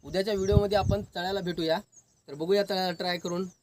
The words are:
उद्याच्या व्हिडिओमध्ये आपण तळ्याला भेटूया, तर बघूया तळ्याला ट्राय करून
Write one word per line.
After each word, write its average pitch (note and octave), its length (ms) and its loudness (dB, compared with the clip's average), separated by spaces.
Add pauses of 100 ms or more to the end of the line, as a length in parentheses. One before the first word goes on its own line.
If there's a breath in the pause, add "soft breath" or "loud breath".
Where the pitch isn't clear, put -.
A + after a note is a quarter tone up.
उद्याच्या F#3+ 300 -2
व्हिडिओमध्ये G3+ 440 4
आपण G3+ 240 2 (120)
तळ्याला F#3+ 260 -4
भेटूया, E3 380 0 (500)
तर C#3 60 -10
बघूया F3+ 280 2
तळ्याला F#3 300 -2
ट्राय F3+ 260 -4
करून F3 300 -4 (140)